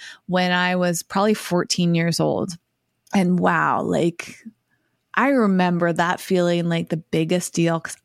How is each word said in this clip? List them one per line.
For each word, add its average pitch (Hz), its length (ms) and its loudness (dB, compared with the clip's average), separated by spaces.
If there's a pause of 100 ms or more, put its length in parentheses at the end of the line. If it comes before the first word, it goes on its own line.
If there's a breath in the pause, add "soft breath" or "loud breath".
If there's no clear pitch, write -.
(260 loud breath)
when 180 260 2
I 180 220 2
was 180 280 0
probably 208 320 2
fourteen 175 600 0
years 165 240 0
old. 170 380 -2 (580)
And 180 240 2
wow, 156 440 2
like, 165 560 -2 (760)
I 247 140 -2
remember 180 640 0
that 170 260 -2
feeling 175 500 0
like 170 200 -2
the 165 80 -4
biggest 165 580 -4
deal 165 240 0
'cause - 260 -12